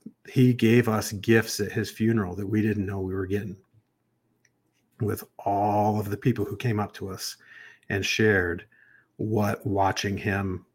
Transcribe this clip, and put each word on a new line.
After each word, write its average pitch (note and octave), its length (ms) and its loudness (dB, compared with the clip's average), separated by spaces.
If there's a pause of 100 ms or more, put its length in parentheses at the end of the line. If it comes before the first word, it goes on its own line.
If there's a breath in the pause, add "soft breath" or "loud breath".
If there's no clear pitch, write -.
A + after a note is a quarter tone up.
(300)
he B2+ 240 6
gave A#2 340 4
us G#2+ 260 -2
gifts A2 460 2
at G2+ 120 -4
his G#2+ 180 -4
funeral A2 460 0
that G2+ 100 -8
we G#2+ 160 0
didn't G#2 240 0
know G2 140 -6
we F#2+ 160 -4
were F#2+ 100 -4
getting, G2 320 -4 (1400)
with G#2 220 -2 (160)
all G#2 600 2
of G2+ 120 -4
the G2+ 60 -4
people A#2 280 0
who - 100 -6
came G#2+ 240 -2
up G2+ 140 -4
to G2 160 -10
us - 280 -10 (520 loud breath)
and F#2+ 160 -2
shared F#2 600 2 (500 soft breath)
what G#2+ 500 -2
watching G2 500 0
him G2 480 -2 (120)